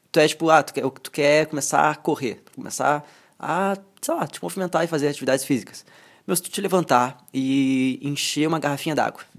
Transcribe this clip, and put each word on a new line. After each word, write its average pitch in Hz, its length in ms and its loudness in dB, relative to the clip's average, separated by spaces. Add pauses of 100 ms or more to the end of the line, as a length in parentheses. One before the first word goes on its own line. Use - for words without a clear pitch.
(100)
tu 165 100 4
é 151 80 6
tipo, 160 220 -2
ah, 151 120 8
tu - 100 -8
quer, 131 180 -4
tu - 200 -16
quer 151 360 4
começar 151 440 2
a 147 40 -4
correr, 135 480 -4 (120)
começar 139 520 -2 (320)
a, 190 380 -2 (240)
sei 320 140 -4
lá, 220 120 -4
te - 160 -14
movimentar 175 420 -2
e - 20 -2
fazer 147 220 -2
atividades 131 360 0
físicas. - 400 -4 (420)
Meu, 180 100 0
se 175 60 -2
tu - 80 -14
te 202 100 -6
levantar 151 580 2 (160)
e 131 680 0
encher 143 440 -2
uma 160 120 0
garrafinha 143 360 -2
d'água, 113 280 -2 (160)